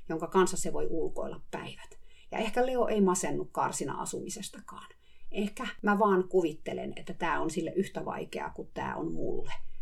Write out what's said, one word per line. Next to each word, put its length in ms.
jonka 180
kanssa 300
se 160
voi 160
ulkoilla 520
päivät. 500
Ja 60
ehkä 280
Leo 220
ei 140
masennu 440
karsina-asumisestakaan. 1400
Ehkä 360
mä 180
vaan 280
kuvittelen, 680
että 180
tää 280
on 80
sille 260
yhtä 300
vaikeaa 440
kuin 240
tää 220
on 160
mulle. 420